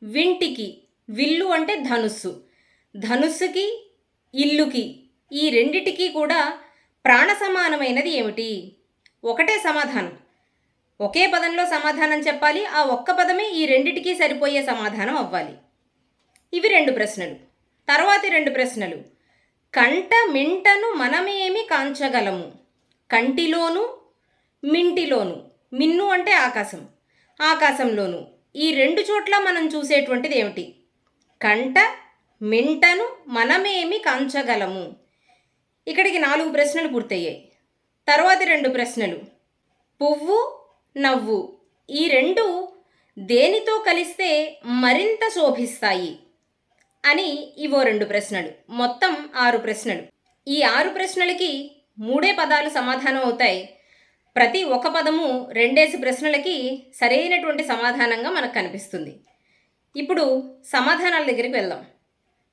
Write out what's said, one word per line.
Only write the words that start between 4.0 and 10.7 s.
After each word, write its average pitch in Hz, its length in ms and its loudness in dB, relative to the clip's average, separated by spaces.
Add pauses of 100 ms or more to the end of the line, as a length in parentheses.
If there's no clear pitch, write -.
ఇల్లుకి, 294 640 0 (340)
ఈ 294 180 0
రెండిటికి 339 580 0
కూడా 302 500 0 (460)
ప్రాణ 254 280 6
సమానమైనది 330 800 0
ఏమిటి? 220 600 -6 (520)
ఒకటే 320 340 0
సమాధానం, 285 540 -2 (880)